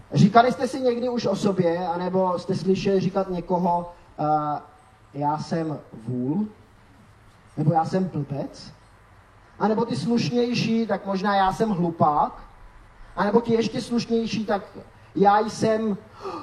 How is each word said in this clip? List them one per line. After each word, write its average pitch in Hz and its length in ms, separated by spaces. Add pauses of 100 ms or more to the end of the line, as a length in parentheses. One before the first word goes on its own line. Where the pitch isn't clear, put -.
(120)
říkali 240 400
jste 247 160
si 269 120
někdy 247 280
už 240 180
o - 100
sobě, 180 520
anebo 180 500
jste 190 160
slyšeli 190 460
říkat 190 300
někoho, 175 640 (260)
eh, 151 420 (540)
„Já 147 240
jsem 160 400 (140)
vůl“, 127 540 (1120)
nebo 160 160
„Já 196 120
jsem 185 200
blbec“? - 680 (840)
A 202 100
nebo 220 160
ty - 120
slušnější, 233 920
tak 196 200
možná 196 300
„Já 190 160
jsem 220 180
hlupák“? 165 720 (720)
A 180 80
nebo 226 160
ty 233 120
ještě 226 280
slušnější, 226 680
tak 202 160 (520)
„Já 202 260
jsem“? 220 560 (460)